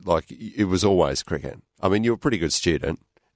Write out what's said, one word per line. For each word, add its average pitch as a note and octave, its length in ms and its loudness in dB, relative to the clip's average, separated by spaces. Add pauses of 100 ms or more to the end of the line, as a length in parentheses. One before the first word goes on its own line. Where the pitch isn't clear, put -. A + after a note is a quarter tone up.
Like, E2 240 0
y-, - 260 -14
it G#2 100 2
was F#2 180 2
always E2+ 400 4
cricket. C#2 360 -8 (220)
I F#2+ 80 0
mean, G#2 140 2
you A#2 80 2
were A2+ 40 -2
a A2 40 -8
pretty A#2+ 180 -2
good D#2+ 160 -2
student D#2+ 460 -2 (360)